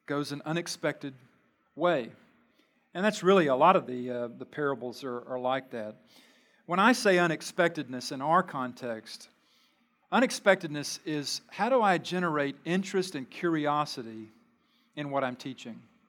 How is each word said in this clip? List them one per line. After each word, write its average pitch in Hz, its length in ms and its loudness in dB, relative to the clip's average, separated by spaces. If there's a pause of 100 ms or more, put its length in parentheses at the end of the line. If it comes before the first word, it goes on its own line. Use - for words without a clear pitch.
goes 143 260 -4
an 143 140 -8
unexpected 156 680 -4 (600)
way. 151 360 0 (840)
And 175 100 -6
that's 208 180 2
really 180 260 6
a 131 80 4
lot 165 200 8
of 147 100 2
the, 127 240 -8
uh, 120 180 -6
the 127 180 -14
parables 131 580 -6
are, 120 240 -8
are 127 100 -6
like 131 340 -2
that. 110 260 -10 (680)
When 175 140 0
I 226 140 8
say 190 260 4
unexpectedness 156 920 -2
in 160 100 -8
our 160 200 2
context, 123 880 -8 (840)
unexpectedness 190 920 2
is, 147 440 -4
how 202 180 -2
do 254 140 4
I 196 160 4
generate 151 680 0
interest 185 520 -2
and 135 140 -8
curiosity 147 1000 -2 (680)
in 147 140 -6
what 139 160 0
I'm 127 100 -4
teaching? 123 460 -14 (280)